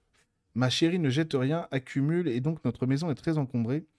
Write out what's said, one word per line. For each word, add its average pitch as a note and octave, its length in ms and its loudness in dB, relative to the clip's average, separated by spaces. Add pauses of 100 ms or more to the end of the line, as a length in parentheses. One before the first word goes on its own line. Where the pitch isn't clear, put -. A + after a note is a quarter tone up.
(560)
Ma B2 160 2
chérie E3+ 280 2
ne D3 100 2
jette D#3+ 240 0
rien, C#3 380 0
accumule, C#3+ 560 0
et B2 140 0
donc D#3 240 -4
notre B2 220 -2
maison D3 240 0
est A#2+ 40 -2
très D#3+ 220 -2
encombrée. C3 480 -2 (140)